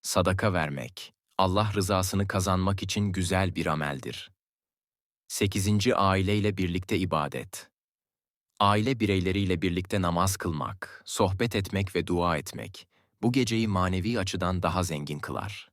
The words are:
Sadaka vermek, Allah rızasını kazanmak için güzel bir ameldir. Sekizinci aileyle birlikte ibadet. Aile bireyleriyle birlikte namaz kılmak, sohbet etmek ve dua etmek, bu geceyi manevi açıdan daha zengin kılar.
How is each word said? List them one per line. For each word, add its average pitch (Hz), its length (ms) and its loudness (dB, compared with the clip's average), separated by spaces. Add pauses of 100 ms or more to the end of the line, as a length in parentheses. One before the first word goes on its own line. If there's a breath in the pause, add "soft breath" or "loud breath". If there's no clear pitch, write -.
Sadaka 92 520 2
vermek, 73 600 -4 (240)
Allah 95 360 4
rızasını 98 540 0
kazanmak 95 560 0
için 101 280 0
güzel 92 440 0
bir 85 100 -2
ameldir. 73 680 -4 (960)
Sekizinci 104 680 2
aileyle 98 640 2
birlikte 90 400 -2
ibadet. 78 720 -4 (880)
Aile 107 400 4
bireyleriyle 95 600 2
birlikte 92 400 0
namaz 90 360 2
kılmak, - 680 -6
sohbet 104 500 0
etmek 98 400 -2
ve 85 120 -2
dua 87 300 0
etmek, - 500 -10 (340)
bu 120 100 2
geceyi 113 360 2
manevi 92 520 0
açıdan 92 440 -2
daha 92 200 2
zengin 73 360 -6
kılar. - 540 -10